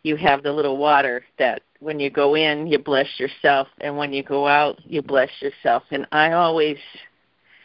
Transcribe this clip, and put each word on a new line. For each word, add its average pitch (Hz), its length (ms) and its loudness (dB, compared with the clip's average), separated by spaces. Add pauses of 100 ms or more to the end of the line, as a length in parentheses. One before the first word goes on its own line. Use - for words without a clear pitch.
you 156 140 -4
have 143 260 2
the 143 100 -4
little 143 260 -2
water 139 460 2 (140)
that 117 240 0 (200)
when 151 180 -8
you 139 100 -2
go 143 260 2
in, 156 300 0
you 147 140 2
bless 139 280 0 (120)
yourself, 135 480 0 (140)
and 143 140 -6
when 143 160 -6
you 139 120 -6
go 143 240 -2
out, 143 380 2
you 147 180 -6
bless 139 260 0 (100)
yourself. 135 520 -2
And 143 200 -6
I 151 200 2
always 160 460 0 (880)